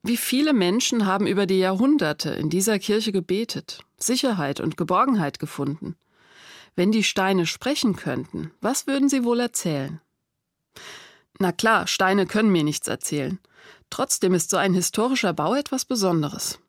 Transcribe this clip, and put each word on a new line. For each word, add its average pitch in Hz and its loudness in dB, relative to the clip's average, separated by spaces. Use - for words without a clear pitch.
Wie 233 0
viele 294 2
Menschen 214 2
haben 196 0
über 196 2
die 190 2
Jahrhunderte 185 2
in - -4
dieser 196 0
Kirche 214 0
gebetet, 185 -4
Sicherheit 214 0
und 151 -4
Geborgenheit 185 2
gefunden? 147 -6
Wenn 180 2
die 220 2
Steine 190 2
sprechen 240 -2
könnten, 156 -6
was 247 -2
würden 277 2
sie 269 2
wohl 240 2
erzählen? 156 -4
Na 180 0
klar, 208 2
Steine 190 2
können 214 2
mir 165 4
nichts 151 -2
erzählen. 147 -4
Trotzdem - 0
ist 170 0
so 202 0
ein 185 2
historischer 208 0
Bau 160 0
etwas 277 -4
Besonderes. 180 -2